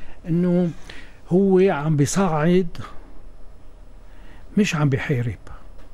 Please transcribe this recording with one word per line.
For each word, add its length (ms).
إنه 420
هو 300
عم 360
بيصعد، 840
مش 180
عم 140
بيحارب، 480